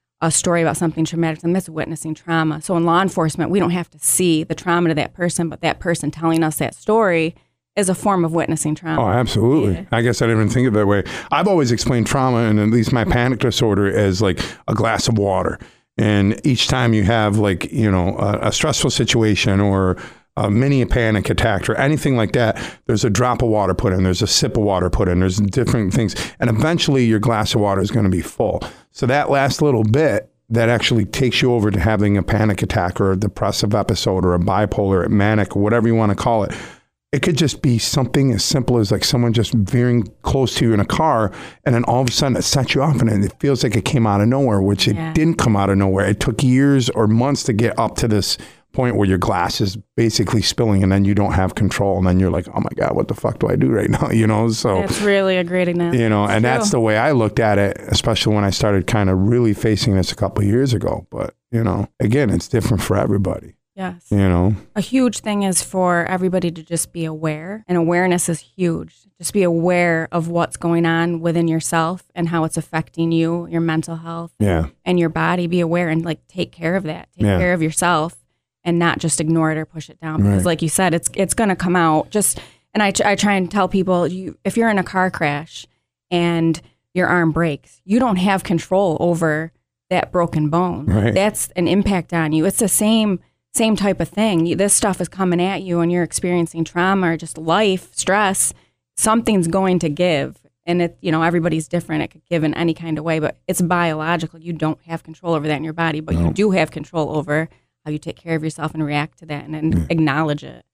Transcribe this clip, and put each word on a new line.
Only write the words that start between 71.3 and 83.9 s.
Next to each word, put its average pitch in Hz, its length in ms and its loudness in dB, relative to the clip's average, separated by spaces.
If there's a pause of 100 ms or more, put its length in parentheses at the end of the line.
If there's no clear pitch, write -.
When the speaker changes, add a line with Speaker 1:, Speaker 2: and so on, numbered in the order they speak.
Speaker 1:
yourself 165 560 -2 (100)
and 170 140 -2
how 165 160 -2
it's 156 120 -6
affecting 165 560 -4
you, 165 360 0
your 165 120 -2
mental 165 360 -2
health, 165 420 -12
Speaker 2:
Yeah. 85 280 0 (180)
Speaker 1:
and 180 140 0
your 165 100 2
body. 165 400 -2
Be 175 120 0
aware 170 280 -2
and, 165 160 -2
like, 170 240 -6
take - 240 -8
care 165 240 -4
of 196 80 -4
that. - 320 -10
Take 202 100 0
Speaker 2:
Yeah. 190 120 2
Speaker 1:
care 180 140 2
of 170 100 0
yourself 160 540 0 (500)
and 170 120 0
not 170 220 0
just 165 200 -2
ignore 160 300 0
it 156 80 -4
or 156 80 -8
push - 240 -16
it - 100 -20
down. 156 220 -10
Because 202 160 4
Speaker 2:
Right. 180 80 0
Speaker 1:
like 165 160 0
you 165 60 0
said, 175 260 0
it's, 170 200 -2
it's 190 200 -2
gonna 202 220 0
come 175 200 -2
out. 160 340 2
Just, - 300 -2 (340)
and 214 80 0
I, 196 100 0 (120)
I 202 120 2
try 202 180 2
and 185 160 -2
tell 202 180 0
people, 180 380 0